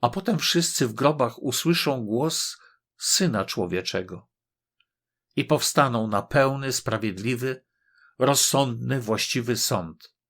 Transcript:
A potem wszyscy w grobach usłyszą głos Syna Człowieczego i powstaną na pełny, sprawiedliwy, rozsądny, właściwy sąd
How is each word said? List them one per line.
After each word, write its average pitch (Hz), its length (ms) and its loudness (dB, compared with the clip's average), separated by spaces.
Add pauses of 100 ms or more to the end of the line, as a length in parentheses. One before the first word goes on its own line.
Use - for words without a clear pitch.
A 123 80 2
potem 175 300 -2
wszyscy 165 480 0
w 110 60 -4
grobach 135 500 2
usłyszą 135 640 0
głos 127 520 -2 (400)
Syna 113 480 0
Człowieczego 92 840 -4 (1040)
i 139 100 0
powstaną 127 640 2
na 104 140 0
pełny, 135 520 0
sprawiedliwy, 113 920 -4 (540)
rozsądny, 131 840 2
właściwy 113 560 -2
sąd 90 580 -4 (140)